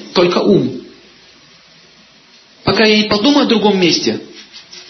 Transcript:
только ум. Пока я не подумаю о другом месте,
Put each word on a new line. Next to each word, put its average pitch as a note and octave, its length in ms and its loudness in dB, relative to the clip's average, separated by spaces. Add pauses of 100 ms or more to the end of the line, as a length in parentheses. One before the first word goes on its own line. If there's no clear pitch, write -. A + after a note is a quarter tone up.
(140)
только F3 240 0
ум. E3+ 420 0 (1800)
Пока G#3 220 0
я G#3+ 100 2
не G#3+ 80 0
подумаю A#3 400 0
о G#3 40 -2
другом G3+ 300 2
месте, D3 420 0 (680)